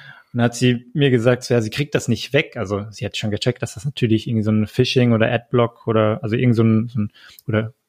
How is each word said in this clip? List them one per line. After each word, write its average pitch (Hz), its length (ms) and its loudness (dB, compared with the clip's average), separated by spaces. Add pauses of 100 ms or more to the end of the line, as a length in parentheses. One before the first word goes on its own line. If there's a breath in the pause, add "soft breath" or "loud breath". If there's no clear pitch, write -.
(320 loud breath)
Und 120 100 -2
hat 120 140 0
sie 123 380 0
mir 143 160 2
gesagt, 123 340 2
so, 123 100 0
ja, 120 60 4
sie 107 100 -2
kriegt 143 240 -6
das - 140 -4
nicht - 240 -2
weg. 151 240 -2
Also 101 340 -6
sie - 140 -12
hat 101 120 -8
schon 110 140 -6
gecheckt, 110 320 -2
dass - 120 -6
das - 100 -14
natürlich 113 420 0
irgendwie 113 160 -2
so 107 80 0
ein 107 160 2
Phishing 123 460 0
oder 113 180 2
Adblock 120 560 -2
oder, 110 360 2
also 110 120 -4
irgend 120 220 2
so 113 80 4
ein, 113 240 2
so 117 120 -8
ein, 104 120 -4 (340 loud breath)
oder 113 260 -2 (160)